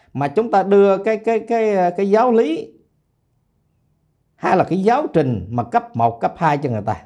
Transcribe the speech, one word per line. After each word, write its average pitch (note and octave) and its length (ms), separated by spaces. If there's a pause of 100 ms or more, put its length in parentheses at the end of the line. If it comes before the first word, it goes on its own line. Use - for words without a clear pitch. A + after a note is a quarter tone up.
(120)
mà C#3 160
chúng A3 220
ta G3 120
đưa G3 360
cái, A3 180
cái, A3 240
cái, G#3+ 560
cái G3 140
giáo A#3 220
lý C4+ 420 (1600)
hay - 220
là D3+ 80
cái F#3 180
giáo B3+ 300
trình B2 380
mà A#2+ 140
cấp - 320
một, A#2 240
cấp F3+ 160
hai D3+ 220
cho C#3 120
người G#2+ 160
ta G#2+ 200